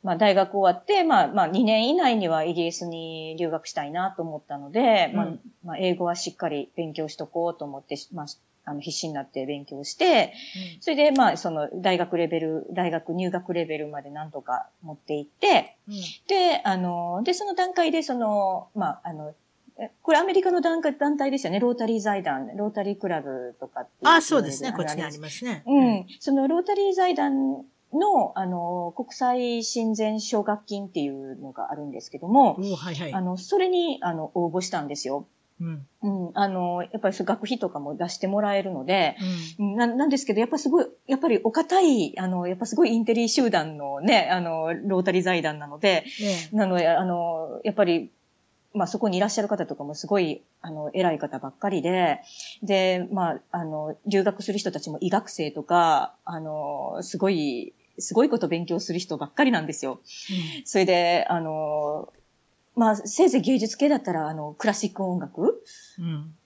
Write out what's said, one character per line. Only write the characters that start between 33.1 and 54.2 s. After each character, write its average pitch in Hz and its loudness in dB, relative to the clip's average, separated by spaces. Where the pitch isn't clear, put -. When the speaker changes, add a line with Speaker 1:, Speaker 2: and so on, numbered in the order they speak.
Speaker 1:
あ 190 -2
の、 185 -2
そ 392 -2
れ 370 4
に、 349 0
あ 175 -2
の、 156 -6
応 175 0
募 180 -2
し 180 -6
た 170 -4
ん 147 -8
で 143 -8
す 131 -8
よ。 143 -6
Speaker 2:
う 175 -6
ん。 156 -8
Speaker 1:
う 208 -2
ん。 185 -4
あ 202 0
の、 180 -2
や 180 -10
っ - -6
ぱ 190 2
り 196 -2
そ 190 -4
う、 175 -2
学 202 0
費 240 -4
と 180 -2
か 151 -8
も 143 -8
出 175 -4
し 175 -8
て 190 -2
も 202 2
ら 202 0
え 196 0
る 190 -4
の 135 -6
で、 180 2
Speaker 2:
う 208 0
ん。 202 0
Speaker 1:
う - -4
ん、 - -4
な-、 240 4
な 254 2
ん 302 4
で 277 4
す 269 -4
け 220 0
ど、 202 2
や 233 4
っ 233 -8
ぱ 311 -2
す 285 0
ご 311 4
い、 - 0
や 269 0
っ - -2
ぱ 320 0
り 226 4
お 226 2
堅 320 4
い、 247 4
あ 185 -2
の、 180 -2
や 185 -2
っ - -16
ぱ 233 -4
す 220 -4
ご 339 6
い 226 2
イ 226 4
ン 233 2
テ 233 2
リ 233 2
集 247 4
団 156 0
の 139 -6
ね、 196 4
あ 180 2
の、 165 -2
ロ 190 0
ー 185 0
タ 185 2
リ 185 4
ー 185 0
財 180 2
団 151 -2
な 147 -12
の 143 -14
で、 175 2
Speaker 2:
え 175 -4
え。 - 0
Speaker 1:
な 208 4
の 180 2
で、 165 4
あ 170 4
の、 170 -4
や 202 -2
っ - -6
ぱ 208 4
り、 170 2
ま 196 0
あ、 - -6
そ 214 -6
こ 214 2
に 180 0
い - 0
ら 202 4
っ - 0
し - -4
ゃ 226 0
る 202 -2
方 185 -2
と - -10
か - -12
も 147 -10
す 156 -12
ご 202 2
い、 160 -2
あ 165 -12
の、 151 -8
偉 180 2
い 151 -2
方 143 -6
ば 139 -10
っ - -20
か 202 -4
り 190 0
で、 175 0
で、 185 2
ま 180 0
あ、 135 -6
あ 170 -4
の、 156 -8
留 202 4